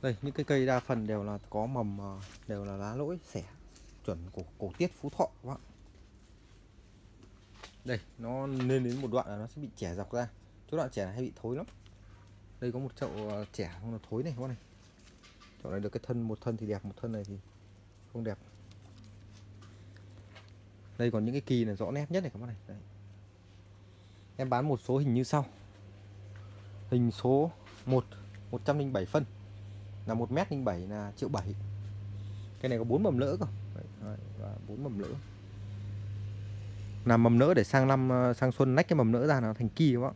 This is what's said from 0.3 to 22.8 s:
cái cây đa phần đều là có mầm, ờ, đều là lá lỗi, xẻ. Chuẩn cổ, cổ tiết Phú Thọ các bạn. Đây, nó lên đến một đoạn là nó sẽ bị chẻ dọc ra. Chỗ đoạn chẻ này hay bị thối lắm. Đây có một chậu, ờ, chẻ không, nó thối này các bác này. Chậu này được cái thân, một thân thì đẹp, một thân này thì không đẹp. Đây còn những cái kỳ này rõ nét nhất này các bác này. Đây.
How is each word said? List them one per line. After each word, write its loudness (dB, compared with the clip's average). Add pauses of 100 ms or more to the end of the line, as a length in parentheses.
cái -2
cây 4
đa 4
phần -2
đều 0
là -4 (120)
có -2
mầm, -2
ờ, -8 (280)
đều -4
là -6
lá -4
lỗi, -4
xẻ. -8 (640)
Chuẩn -4 (160)
cổ, -10 (160)
cổ -6
tiết 0 (100)
Phú -6
Thọ 0 (180)
các -10
bạn. -8 (2250)
Đây, -2 (180)
nó -4
lên 2
đến -2
một -2
đoạn 2
là -6
nó -6
sẽ -12
bị -8
chẻ -4
dọc -6
ra. -2 (420)
Chỗ -2
đoạn -2
chẻ -4
này -6
hay -4
bị -6 (100)
thối -4
lắm. -6 (920)
Đây -2
có -4
một -6
chậu, -4
ờ, -4
chẻ -4 (100)
không, -6
nó -6 (120)
thối -2
này -4
các -8
bác -6
này. -6 (1040)
Chậu -6
này -4
được -2
cái -6
thân, -2
một -4
thân -2
thì -6
đẹp, -4
một -8
thân -4
này -4
thì -8 (760)
không -6
đẹp. -4 (2500)
Đây 4
còn 2
những 0
cái 0
kỳ 2
này -2
rõ -2
nét -4
nhất 2
này -6
các -10
bác -10
này. -8 (100)
Đây. -12 (1600)